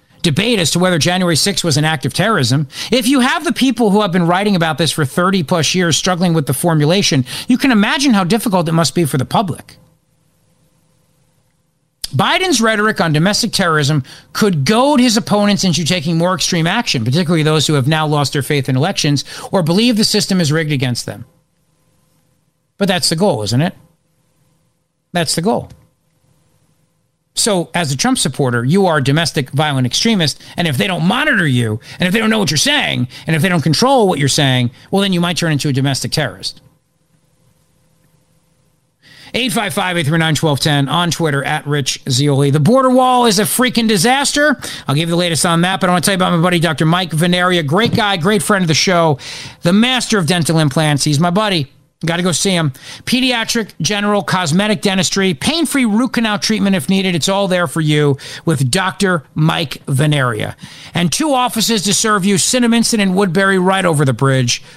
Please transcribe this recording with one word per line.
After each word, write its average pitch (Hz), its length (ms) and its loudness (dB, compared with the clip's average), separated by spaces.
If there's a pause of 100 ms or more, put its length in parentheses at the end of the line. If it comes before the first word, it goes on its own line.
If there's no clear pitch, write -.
(220)
debate 190 380 0
as 165 100 0
to 175 100 0
whether 180 200 2
January 175 380 0
sixth - 260 -2
was 160 140 2
an 151 80 2
act 156 200 -2
of 135 80 -4
terrorism. 160 540 0 (240)
If 220 160 0
you 269 140 2
have 294 240 0
the 330 80 0
people 240 360 0
who 208 120 4
have 202 100 0
been 175 160 2
writing 196 260 2
about 165 240 0
this 160 140 0
for 156 140 0
thirty 180 380 0
plus 165 300 0
years 175 220 2
struggling 180 380 0
with 156 120 0
the - 80 -2
formulation, 160 680 2 (240)
you 254 100 2
can 269 140 2
imagine 254 420 2
how 196 120 2
difficult 185 420 0
it 165 60 -2
must 165 200 0
be 175 120 0
for 147 120 -2
the 127 60 0
public. - 540 -4 (2250)
Biden's 294 460 0
rhetoric 220 400 0
on 165 140 0
domestic 190 400 0
terrorism 151 500 0 (300)
could 165 320 0
goad 262 340 4
his 247 160 4
opponents 208 480 0
into 175 220 0
taking 165 320 -2
more 180 180 0
extreme 165 320 -2
action, 180 380 -2
particularly 156 380 0
those 156 220 0
who 156 100 0
have 131 120 0
now 156 180 0
lost 151 280 0
their 143 80 -2
faith 139 260 -2
in 131 80 0
elections 143 480 0 (300)
or 190 100 2
believe 208 320 2
the 214 80 0
system 190 380 0
is 147 100 0
rigged 151 220 -2
against 127 320 -2
them. 107 180 -12 (1500)
But 196 120 -2
that's 185 180 0
the 170 80 0
goal, 160 280 0
isn't 117 180 0
it? 170 120 -2 (1400)
That's 175 220 -2
the 170 60 -2
goal. 175 280 -2 (1700)
So, 185 380 -2
as 170 160 -2
a 139 60 -2
Trump 247 220 0
supporter, 123 480 -2
you 190 220 2
are 160 100 2
a 143 60 0
domestic 147 480 0
violent 135 360 0
extremist, 185 540 -2 (160)
and - 100 -2
if 135 100 -2
they 202 100 -2
don't 160 180 -2
monitor 233 420 0
you, 120 320 0 (180)
and 170 80 -2
if 180 60 0
they 226 80 2
don't 220 100 0
know 220 100 0
what 190 120 0
you're 151 60 -2
saying, 147 500 0 (200)
and 160 80 0
if 135 60 0
they 185 60 2
don't 175 140 2
control 226 480 2
what 170 100 -2
you're 143 80 0
saying, 127 440 2 (200)
well, 196 100 0
then 196 120 -2
you 175 80 0
might 175 160 -2
turn 165 160 -2
into 147 160 -2
a - 20 -2
domestic 131 400 -2
terrorist. 98 500 -6 (2750)
Eight 233 200 -2
five 202 200 -4
five, 185 220 -2
eight 170 100 -2
three 160 120 0
nine, 160 180 2
twelve 147 240 0
ten, 143 300 0
on 170 220 0
Twitter, 147 300 -2
at 143 240 -4
Rich 143 440 -4
Z 135 180 0
O 143 80 2
Lee. 143 140 2
The 143 100 2
border 254 300 4
wall 254 360 4
is 208 140 2
a 214 40 2
freaking 233 440 0
disaster. 262 720 2 (280)
I'll 127 80 0
give 165 120 0
you 170 80 0
the - 0 -
latest 170 300 0
on 170 160 2
that, 185 180 0
but 185 100 0
I 180 40 2
wanna 175 80 0
tell 196 140 0
you - 20 -2
about 180 180 2
my 165 60 2
buddy, 175 180 2
Doctor 160 260 0
Mike 170 260 0
Veneria, 180 520 2
great 190 320 0
guy, 202 220 0
great 190 260 0
friend 196 200 0
of 170 40 0
the 160 60 2
show, 165 440 2 (440)
the 170 100 0
master 226 460 2
of 180 80 0
dental 165 340 0
implants. 151 460 0
He's 151 160 0
my 175 80 2
buddy. 185 420 -2 (340)
Gotta 170 180 -2
go 185 80 0
see 196 200 -2
him. 165 200 0 (320)
Pediatric, 240 800 -2
general, 208 420 0
cosmetic 185 580 0
dentistry, 190 520 0
pain-free 285 500 -2
root 226 300 0
canal 214 260 0
treatment 196 380 0
if 147 100 -4
needed. 190 260 0
It's 160 140 -2
all 196 220 0
there 180 180 0
for 165 140 -4
you 147 360 2 (280)
with 139 260 0
Doctor 185 540 0 (100)
Mike 160 500 -2
Veneria. 131 720 0 (380)
And 165 180 0
two 302 220 0
offices 226 500 0
to 202 100 0
serve 214 300 0
you, 196 120 2
Cinnaminson 233 640 2
and 190 160 2
Woodbury, 196 420 2
right 190 240 2
over 156 220 2
the 135 80 2
bridge. 131 500 0 (140)